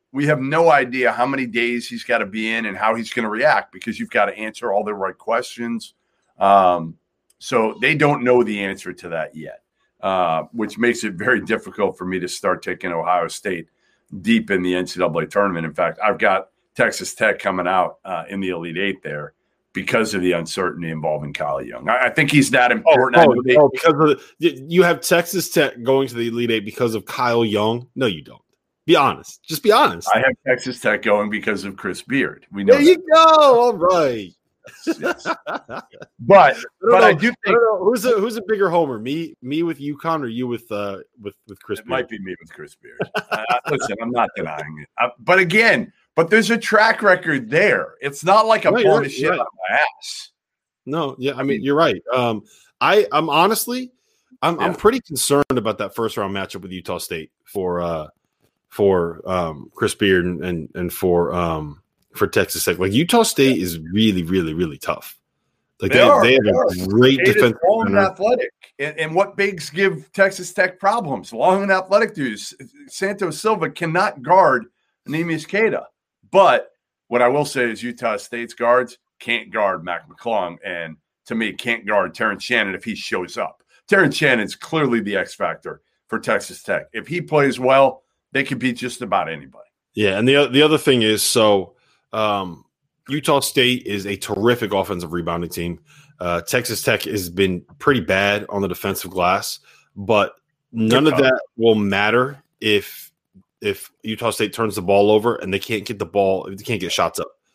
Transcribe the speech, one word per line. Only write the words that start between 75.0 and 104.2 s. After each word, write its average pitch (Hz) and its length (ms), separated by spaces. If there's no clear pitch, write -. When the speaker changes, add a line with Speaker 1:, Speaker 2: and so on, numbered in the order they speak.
Speaker 1:
Anemias 160 400
Queta. 196 400
But 170 420
what 120 140
I 120 60
will 143 160
say 131 260
is 107 140
Utah 120 320
State's 117 380
guards 120 440
can't 113 320
guard 95 320
Mac 87 260
McClung, 95 460
and 85 300
to 117 100
me, 110 160
can't 117 340
guard 98 280
Terrence 107 300
Shannon 107 300
if - 120
he 107 100
shows 92 420
up. - 260
Terrence 196 280
Shannon's 120 400
clearly 131 460
the 101 160
X 87 180
factor 82 460
for 110 120
Texas - 440
Tech. 87 300
If 107 140
he 170 120
plays 143 400
well, 131 440
they 139 140
can 135 140
beat 123 180
just 123 240
about 95 260
anybody. 71 400
Speaker 2:
Yeah, 98 240
and 113 80
the 135 120
o-, 143 100
the 127 140
other 151 160
thing 131 240
is, 107 200
so, 104 540
um, 101 500
Utah 143 320
State 127 440
is 98 200
a 101 100
terrific 107 580
offensive 87 380
rebounding 85 380
team. 87 320
Uh, 87 200
Texas 120 420
Tech 117 220
has 92 260
been 90 320
pretty 135 200
bad 101 480
on 101 140
the 95 80
defensive 92 420
glass, 92 480
but 101 380
none 113 320
Speaker 1:
Good 156 100
Speaker 2:
of 151 60
Speaker 1:
call. 139 40
Speaker 2:
that 131 180
will 113 180
matter 107 640
if, 107 500
if 104 320
Utah 110 280